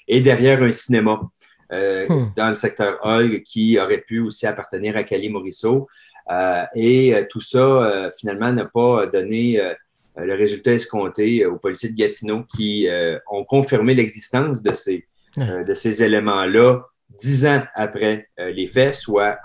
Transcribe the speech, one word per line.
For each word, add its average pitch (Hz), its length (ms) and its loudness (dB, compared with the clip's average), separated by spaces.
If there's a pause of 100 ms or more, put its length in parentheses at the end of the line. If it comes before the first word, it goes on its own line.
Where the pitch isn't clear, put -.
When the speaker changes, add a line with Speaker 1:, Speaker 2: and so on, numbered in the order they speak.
Speaker 1:
et 120 100 4
derrière 127 420 4
un 120 120 4
cinéma, 110 480 0 (500)
euh, 95 380 -2
Speaker 2:
Hmm. 131 260 0
Speaker 1:
dans 110 140 0
le 107 60 0
secteur 101 480 -2
Hall, 113 400 2
qui 110 360 2
aurait 95 220 0
pu 113 180 -6
aussi 113 260 -4
appartenir 104 520 -6
à 104 60 -2
Kelly 101 260 -4
Morisseau. 107 580 -2 (440)
Euh, 90 320 0 (120)
et, 120 400 4
euh, 98 140 2
tout 110 120 -12
ça, - 180 0
euh, 113 600 2
finalement, 107 320 -4
n'a 113 140 -2
pas 120 400 2
donné, 110 560 0
euh, 90 120 -4 (440)
le 90 160 -4
résultat 104 400 0
escompté, 110 720 -2
euh, 90 60 0
aux 87 60 -8
policiers 95 340 -6
de 113 40 -12
Gatineau 107 480 -4 (100)
qui, 104 360 -2
euh, 85 280 -2 (140)
ont 101 140 -6
confirmé 135 480 2
l'existence 123 680 -2
de 107 120 -10
ces, 92 320 -6 (320)
Speaker 2:
Ouais. 139 100 -4
Speaker 1:
euh, 90 160 -6
de 98 120 -2
ces 110 260 -4
éléments-là 107 800 4 (380)
dix 135 260 0
ans 143 160 4 (140)
après, 107 520 -2 (120)
euh, 92 120 -6
les 92 140 -6
faits, 135 300 2
soit 104 500 0